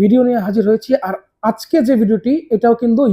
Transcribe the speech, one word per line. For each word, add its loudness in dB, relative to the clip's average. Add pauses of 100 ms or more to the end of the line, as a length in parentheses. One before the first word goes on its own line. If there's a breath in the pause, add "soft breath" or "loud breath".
ভিডিও 4
নিয়ে -2
হাজির -2
হয়েছি। -2 (120)
আর -6 (280)
আজকে -4
যে 2
ভিডিওটি, 0 (180)
এটাও 2
কিন্তু 0 (100)